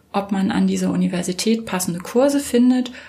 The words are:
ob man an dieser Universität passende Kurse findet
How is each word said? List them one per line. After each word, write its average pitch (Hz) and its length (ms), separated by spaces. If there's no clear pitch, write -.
ob 202 180
man 190 180
an 190 160
dieser 185 260
Universität 180 720
passende 180 340
Kurse 277 400
findet 254 540